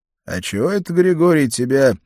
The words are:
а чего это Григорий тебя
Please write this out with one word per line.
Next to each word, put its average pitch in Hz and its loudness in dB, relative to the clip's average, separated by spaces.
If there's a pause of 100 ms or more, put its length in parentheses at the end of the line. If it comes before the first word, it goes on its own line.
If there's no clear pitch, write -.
(240)
а - -8
чего 127 -4
это 190 -4
Григорий 170 2
тебя 127 0